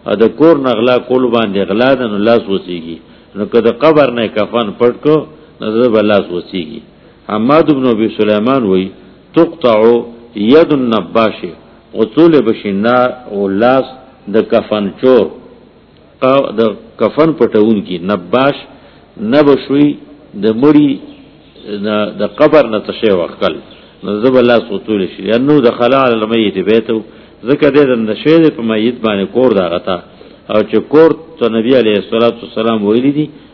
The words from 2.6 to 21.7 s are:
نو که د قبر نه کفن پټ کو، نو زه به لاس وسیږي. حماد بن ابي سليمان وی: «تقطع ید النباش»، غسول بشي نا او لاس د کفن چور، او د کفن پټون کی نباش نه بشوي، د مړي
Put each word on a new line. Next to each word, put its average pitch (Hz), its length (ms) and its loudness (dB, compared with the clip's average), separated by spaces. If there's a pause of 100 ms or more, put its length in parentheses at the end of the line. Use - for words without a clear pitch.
نو 101 100 -6
که 98 160 0
د 110 80 2 (140)
قبر 147 280 4
نه 117 160 -4
کفن 107 400 -4 (120)
پټ 120 140 2 (100)
کو، 151 120 2 (460)
نو 110 40 -10 (100)
زه 120 180 2
به 107 80 2
لاس 104 240 0 (100)
وسیږي. 82 460 -10 (480)
حماد 131 380 2 (100)
بن 131 160 -4
ابي 110 240 0
سليمان 107 480 0
وی: 95 200 0 (500)
«تقطع 139 440 2 (560)
ید 131 380 4
النباش»، 113 640 -2 (600)
غسول 147 360 2 (140)
بشي 104 240 -4
نا 110 260 0 (340)
او 101 160 -4
لاس 117 380 2 (480)
د 110 40 2 (140)
کفن 104 380 -2 (120)
چور، 127 240 4 (1040)
او 139 100 4 (200)
د - 20 0 (380)
کفن 139 300 2 (100)
پټون 110 380 2 (100)
کی 90 100 -8 (120)
نباش 107 460 -2 (640)
نه 120 300 0
بشوي، 143 420 2 (540)
د - 20 -4 (160)
مړي 147 280 4 (960)